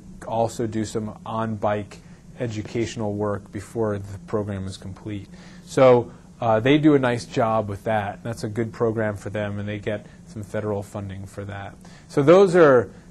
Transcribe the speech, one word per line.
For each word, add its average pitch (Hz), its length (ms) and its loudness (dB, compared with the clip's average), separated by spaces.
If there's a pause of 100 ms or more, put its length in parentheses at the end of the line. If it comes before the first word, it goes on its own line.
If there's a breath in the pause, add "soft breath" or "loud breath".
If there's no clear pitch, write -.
(280)
also 113 400 -2
do 110 160 -4
some 107 420 -8
on-bike 107 760 -4 (400 loud breath)
educational 110 760 -6
work 104 380 -4
before 107 460 -4
the 98 200 -12 (100)
program 101 400 -4
is 95 100 -12
complete. 101 520 -12 (360 loud breath)
So, 127 460 6 (280 loud breath)
uh, 113 200 2
they 135 180 4
do 151 160 6
a 139 60 6
nice 120 260 0
job 110 420 0
with 101 180 -10
that. 107 380 -4
That's 117 200 -8
a 117 60 -6
good 107 220 -4
program 110 440 -2
for 101 160 -12
them, 104 260 -6
and 101 100 -8
they 104 120 -8
get 104 260 -6 (220 loud breath)
some 107 160 -14
federal 104 400 -6
funding 98 420 -12
for 101 200 -14
that. 98 300 -12 (340 loud breath)
So 143 120 0
those 175 340 8
are 135 360 6 (200 loud breath)